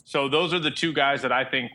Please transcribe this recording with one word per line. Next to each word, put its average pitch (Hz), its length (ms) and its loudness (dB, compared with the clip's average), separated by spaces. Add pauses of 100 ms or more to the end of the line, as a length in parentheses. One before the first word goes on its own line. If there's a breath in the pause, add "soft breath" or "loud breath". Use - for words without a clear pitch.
So 139 240 -2
those 156 240 2
are 180 60 2
the 151 120 -2
two 160 220 -2
guys 139 300 2
that 127 100 0
I 131 120 2
think 127 300 -4